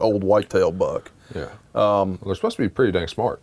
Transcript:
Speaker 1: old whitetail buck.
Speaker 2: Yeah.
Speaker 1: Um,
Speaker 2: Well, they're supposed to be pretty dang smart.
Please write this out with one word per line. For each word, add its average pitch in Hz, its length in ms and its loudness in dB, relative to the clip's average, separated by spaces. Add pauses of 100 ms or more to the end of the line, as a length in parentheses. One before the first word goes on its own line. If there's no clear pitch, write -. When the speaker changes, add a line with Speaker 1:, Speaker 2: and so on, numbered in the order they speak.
Speaker 1:
old 104 240 0
whitetail 95 480 2
buck. 87 380 -4 (240)
Speaker 2:
Yeah. 76 100 -6 (300)
Speaker 1:
Um, 101 460 2
Speaker 2:
Well, - 60 -14
they're 98 80 -2
supposed 226 220 -4
to - 60 -4
be - 60 0
pretty 120 240 2
dang 87 140 -2
smart. - 360 -4